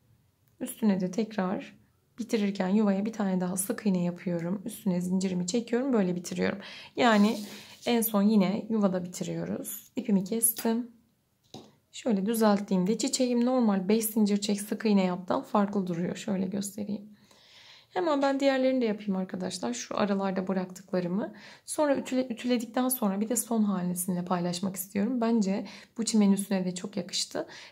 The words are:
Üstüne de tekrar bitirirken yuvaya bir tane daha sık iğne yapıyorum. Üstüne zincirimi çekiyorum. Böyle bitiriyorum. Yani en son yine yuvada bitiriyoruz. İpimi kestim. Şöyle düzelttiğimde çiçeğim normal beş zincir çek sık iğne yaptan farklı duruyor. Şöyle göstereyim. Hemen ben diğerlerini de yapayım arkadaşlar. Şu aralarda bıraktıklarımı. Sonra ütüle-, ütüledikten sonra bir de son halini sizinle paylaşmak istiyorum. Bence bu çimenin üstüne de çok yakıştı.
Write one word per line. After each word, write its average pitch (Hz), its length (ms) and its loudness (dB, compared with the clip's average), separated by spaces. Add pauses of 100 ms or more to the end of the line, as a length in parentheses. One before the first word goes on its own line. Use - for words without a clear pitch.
(600)
Üstüne 208 400 0
de 180 100 -2
tekrar 214 680 -4 (400)
bitirirken 202 500 -2
yuvaya 202 360 2
bir 220 80 -4
tane 190 280 0
daha 180 160 -2
sık 220 300 -4
iğne 185 160 2
yapıyorum. 175 600 -4
Üstüne 180 360 -2
zincirimi 180 460 -2
çekiyorum. 240 460 0
Böyle 185 240 2
bitiriyorum. 180 420 -2 (380)
Yani 220 420 6 (480)
en 233 140 4
son 208 220 2
yine 202 480 4
yuvada 190 340 2
bitiriyoruz. 170 920 -6
İpimi 196 280 2
kestim. 226 680 0 (1000)
Şöyle 196 340 0
düzelttiğimde 208 720 2
çiçeğim 247 460 0
normal 220 440 2
beş 220 160 4
zincir 208 360 2
çek 202 200 -2
sık - 240 -4
iğne 202 200 6
yaptan 180 380 0
farklı 202 440 0
duruyor. 175 300 -2
Şöyle 190 300 -2
göstereyim. 202 720 -8 (720)
Hemen 311 320 0
ben 277 180 2
diğerlerini 262 400 4
de 240 40 2
yapayım 208 320 -2
arkadaşlar. 190 580 -4
Şu - 240 -6
aralarda 196 500 0
bıraktıklarımı. 185 840 -2 (340)
Sonra 294 300 2
ütüle-, 254 360 -2
ütüledikten 247 560 0
sonra 208 320 0
bir 220 80 0
de 240 80 0
son 226 260 0
halini 180 340 0
sizinle 180 280 -2
paylaşmak 180 520 -2
istiyorum. 226 440 -2
Bence 220 460 2 (320)
bu 226 60 -2
çimenin 208 280 6
üstüne 196 320 0
de 180 100 -2
çok - 220 -10
yakıştı. - 500 -4 (260)